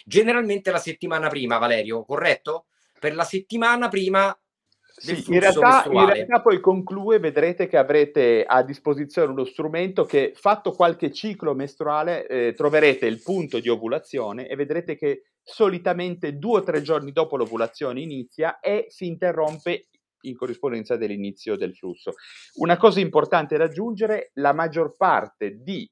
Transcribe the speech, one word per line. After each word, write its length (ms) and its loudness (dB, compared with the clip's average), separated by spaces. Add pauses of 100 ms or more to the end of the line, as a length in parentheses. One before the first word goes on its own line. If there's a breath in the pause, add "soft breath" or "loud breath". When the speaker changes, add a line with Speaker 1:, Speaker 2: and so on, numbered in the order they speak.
Speaker 1:
generalmente 680 0
la 60 0
settimana 500 -6
prima, 300 -2
Valerio, 460 0
corretto? 600 -2 (340)
Per 160 -4
la 100 -2
settimana 640 -2
prima 480 2 (640)
del 180 -8
Speaker 2:
Sì, 140 -6
in 60 6
Speaker 1:
flusso 220 6
Speaker 2:
realtà, 300 8
in 60 2
Speaker 1:
mestruale. 160 8
Speaker 2:
realtà 280 2
poi 180 4
con 240 2
Clue 380 0
vedrete 480 0
che 80 2
avrete 680 4
a 200 4
disposizione 640 -2
uno 140 -4
strumento 600 -4
che, 300 0
fatto 380 0
qualche 400 2
ciclo 420 -6
mestruale, 720 -4
eh, 260 -2
troverete 540 2
il 160 -4
punto 380 -4
di 80 -4
ovulazione 800 -4
e 80 -8
vedrete 400 -6
che 300 -4 (140)
solitamente 960 -2
due 220 0
o 60 0
tre 180 -2
giorni 300 -4
dopo 240 -2
l'ovulazione 640 -4
inizia 580 -8
e 300 -2
si 180 -12
interrompe 800 -4 (360)
in 140 -12
corrispondenza 600 -6
dell'inizio 600 -6
del 200 -6
flusso. 380 -12 (400 loud breath)
Una 220 0
cosa 220 4
importante 580 0
da 100 2
aggiungere: 680 -4
la 180 2
maggior 440 -4
parte 680 -2
di, 300 -10